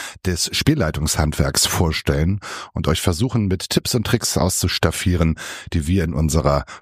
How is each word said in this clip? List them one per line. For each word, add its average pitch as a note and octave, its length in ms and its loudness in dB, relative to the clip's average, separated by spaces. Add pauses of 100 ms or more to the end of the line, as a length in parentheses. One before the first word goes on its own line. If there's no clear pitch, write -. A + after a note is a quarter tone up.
(260)
des F2+ 280 -2
Spielleitungshandwerks D2+ 1120 0
vorstellen D#2+ 760 0 (340)
und - 140 -2
euch D2+ 140 2
versuchen, G#2 460 0
mit F#2 220 -2
Tipps - 260 -2
und A#2 120 0
Tricks - 300 0
auszustaffieren, E2+ 1000 2 (380)
die E2 140 0
wir F2+ 180 2
in D#2+ 80 -4
unserer D2 500 2 (180)